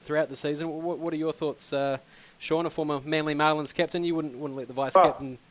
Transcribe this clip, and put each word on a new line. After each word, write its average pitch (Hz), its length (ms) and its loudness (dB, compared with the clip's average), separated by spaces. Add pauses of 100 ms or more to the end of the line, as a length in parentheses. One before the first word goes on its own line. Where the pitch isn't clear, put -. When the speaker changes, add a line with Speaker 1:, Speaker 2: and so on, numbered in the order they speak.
Speaker 1:
throughout 151 280 2
the 135 80 -10
season. 151 320 -2
What, 160 300 -4
what 165 160 -4
are - 20 -2
your 156 160 0
thoughts, 151 400 -4
uh, 139 240 0 (420)
Sean, 160 280 2
a 151 40 -2
former 151 340 -2
Manly 151 320 0
Marlins 151 360 4
captain? 175 300 0
You 170 140 2
wouldn't, 151 200 -4
wouldn't 135 220 -6
let 127 80 -8
the 127 80 -12
vice 131 220 0
Speaker 2:
Oh. 185 60 8
Speaker 1:
captain, 139 360 2 (120)